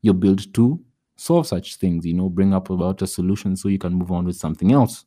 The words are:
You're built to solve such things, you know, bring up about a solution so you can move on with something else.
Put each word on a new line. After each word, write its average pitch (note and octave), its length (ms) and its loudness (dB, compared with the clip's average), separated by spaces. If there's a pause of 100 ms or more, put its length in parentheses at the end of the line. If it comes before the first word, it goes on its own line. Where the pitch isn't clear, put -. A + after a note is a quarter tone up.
You're G2+ 140 4
built G2 400 2
to B2 280 2 (320)
solve E3+ 320 0
such - 300 -6
things, E2+ 280 -2
you E2 100 -2
know, F#2 140 0
bring F#2+ 240 2
up F#2 180 -2
about F#2 320 -2
a F#2+ 40 -4
solution F#2+ 480 -2
so F#2 140 -6
you G2 100 0
can F2+ 160 -4
move F2+ 160 -2
on F2+ 140 -2
with F2 100 -4
something F2 380 0
else. C3 340 2